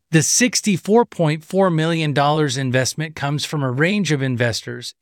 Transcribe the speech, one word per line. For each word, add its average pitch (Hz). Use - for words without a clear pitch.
The 160
sixty-four 220
point 156
four 190
million 160
dollars 143
investment 135
comes 143
from 147
a 127
range 165
of 139
investors, 120